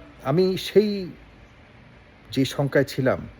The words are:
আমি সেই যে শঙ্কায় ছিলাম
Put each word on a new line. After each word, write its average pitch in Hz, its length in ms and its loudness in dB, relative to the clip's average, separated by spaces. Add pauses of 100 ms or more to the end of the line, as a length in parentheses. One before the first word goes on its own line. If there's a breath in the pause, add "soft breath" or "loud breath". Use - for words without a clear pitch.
(240)
আমি 185 340 2
সেই 202 520 2 (1200)
যে 135 140 0
শঙ্কায় 139 380 0
ছিলাম 117 440 -2 (120)